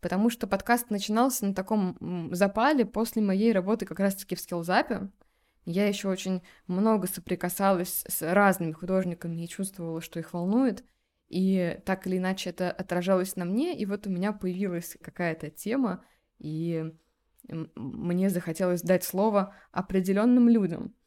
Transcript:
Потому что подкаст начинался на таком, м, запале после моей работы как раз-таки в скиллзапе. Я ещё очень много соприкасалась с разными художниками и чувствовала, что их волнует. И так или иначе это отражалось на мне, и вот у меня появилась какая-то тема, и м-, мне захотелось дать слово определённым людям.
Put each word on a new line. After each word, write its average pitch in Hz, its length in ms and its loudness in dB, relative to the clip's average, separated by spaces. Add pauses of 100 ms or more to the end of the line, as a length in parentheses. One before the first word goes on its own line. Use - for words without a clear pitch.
Потому 190 300 2
что 233 160 -6
подкаст 233 440 0
начинался 214 560 2
на 196 80 0
таком, 190 460 0
м, 175 340 -6
запале 220 520 2
после 220 360 -2
моей 202 300 4
работы 196 340 0
как - 140 -8
раз-таки 196 360 -2
в - 40 -10
скиллзапе. 190 720 -2 (560)
Я 190 220 2
ещё 202 220 -2
очень 185 320 -4 (240)
много 196 420 2
соприкасалась 180 1000 -2
с - 140 -6 (120)
разными 190 380 4
художниками 175 720 -4
и 165 40 -10
чувствовала, 170 540 -6
что - 180 -10
их 165 140 -12
волнует. 202 500 0 (440)
И 185 580 0
так 190 200 -2
или 185 120 0
иначе 185 320 -2
это 175 200 -4
отражалось 185 640 0
на 180 100 -4
мне, 240 320 -2
и 208 80 -2
вот 202 200 -6
у 196 40 -4
меня 185 220 -2
появилась 185 680 -4
какая-то 160 480 -6
тема, 214 540 -2 (340)
и 160 540 -4 (580)
м-, 165 260 -8
мне 175 540 -2
захотелось 175 520 -2
дать 180 220 2
слово 196 500 2 (180)
определённым 202 800 4
людям. 196 440 2 (120)